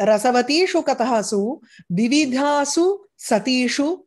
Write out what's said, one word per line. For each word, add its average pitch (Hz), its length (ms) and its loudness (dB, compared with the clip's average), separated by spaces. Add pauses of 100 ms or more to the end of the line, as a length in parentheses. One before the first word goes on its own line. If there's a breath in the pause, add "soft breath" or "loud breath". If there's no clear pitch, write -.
ரசவதீஷு 247 800 2
கதாசு 233 720 -2 (400 loud breath)
விவிதாசு 285 1000 0 (340)
சதீஷு 254 680 0 (100)